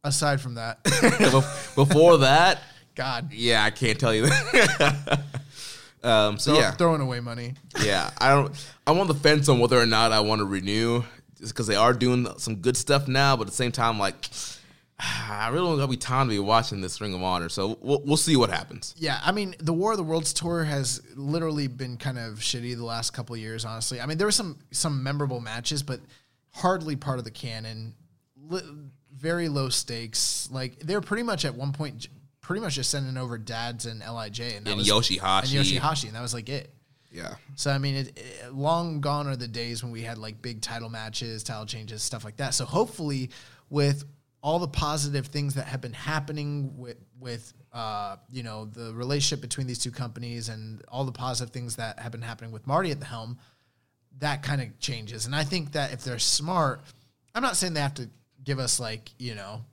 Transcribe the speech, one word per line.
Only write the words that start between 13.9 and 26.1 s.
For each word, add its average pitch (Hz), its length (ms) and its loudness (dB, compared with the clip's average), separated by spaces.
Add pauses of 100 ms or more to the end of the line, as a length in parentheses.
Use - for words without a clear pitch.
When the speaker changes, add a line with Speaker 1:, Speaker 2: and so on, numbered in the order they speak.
Speaker 2:
like, 98 300 -2 (340)
<sighs> - 360 -20
I 110 500 -4
really 175 180 0
don't 156 100 2
got 139 120 0
be 123 80 -2
time 127 300 0
to 113 40 0
be 101 80 2
watching 107 420 4
this 90 200 -6
Ring 101 120 -4
of 90 80 -4
Honor, 90 280 0
so 101 320 -2
we'll, 143 240 2
we'll 151 120 4
see 156 200 4
what 113 120 6
happens. - 480 -6
Speaker 1:
Yeah, 147 260 -4
I 180 80 2
mean, 202 280 -4
the 165 140 0
War 196 180 2
of 214 60 0
the 180 60 -2
Worlds 160 300 -2
tour 170 300 -2
has 139 380 -2 (140)
literally 147 520 -2
been 123 300 -8
kind 127 200 -6
of 113 180 -10
shitty 120 400 -4
the 117 100 -8
last 117 260 -4
couple 120 240 -10
of 113 60 -10
years, 113 240 -8
honestly. 113 340 -6
I 120 60 -6
mean, 156 120 -4
there 202 100 2
were 208 40 2
some, 190 260 -2 (140)
some 139 320 -2
memorable 139 360 -2
matches, 117 440 -4
but 131 160 -6 (520)